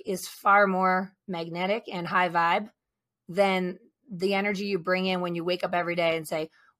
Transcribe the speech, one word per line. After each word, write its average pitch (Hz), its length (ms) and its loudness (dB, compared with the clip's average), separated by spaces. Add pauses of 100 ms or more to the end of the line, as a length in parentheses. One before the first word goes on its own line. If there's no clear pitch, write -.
is 190 200 -6
far 202 400 4
more 185 460 2 (160)
magnetic 175 640 -4
and 175 140 -6
high 180 240 0
vibe 175 400 0 (580)
than 185 500 2 (320)
the 190 220 -2
energy 196 320 0
you 196 140 0
bring 185 260 0
in 185 160 0
when 175 140 -4
you 170 100 -4
wake 180 180 -2
up 185 120 -2
every 175 200 0
day 165 220 2
and 160 100 -6
say, 160 240 -4 (300)